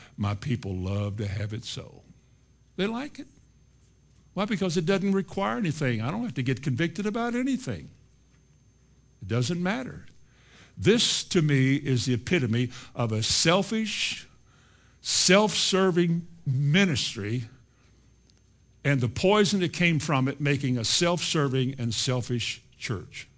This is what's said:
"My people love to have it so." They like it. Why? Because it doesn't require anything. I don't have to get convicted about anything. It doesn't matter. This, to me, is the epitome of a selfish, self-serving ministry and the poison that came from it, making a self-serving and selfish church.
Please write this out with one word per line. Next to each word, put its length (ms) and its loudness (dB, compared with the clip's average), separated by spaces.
"My 160 -2
people 420 -4
love 420 -4
to 100 -4
have 260 -6
it 100 -10
so." 380 -12
They 120 -2
like 320 -8
it. 80 -16
Why? 120 -2
Because 320 -2
it 80 0
doesn't 260 2
require 460 -2
anything. 440 0
I 80 -2
don't 140 -4
have 100 -6
to 100 -4
get 200 -2
convicted 420 -2
about 300 -2
anything. 540 -4
It 60 -10
doesn't 340 0
matter. 460 -4
This, 500 4
to 180 2
me, 320 4
is 300 0
the 80 2
epitome 580 0
of 160 -2
a 100 -2
selfish, 1040 0
self-serving 1300 4
ministry 1000 0
and 180 2
the 60 2
poison 520 4
that 120 0
came 280 2
from 280 2
it, 140 -6
making 380 0
a 40 -2
self-serving 960 0
and 160 -2
selfish 680 -4
church. 480 -8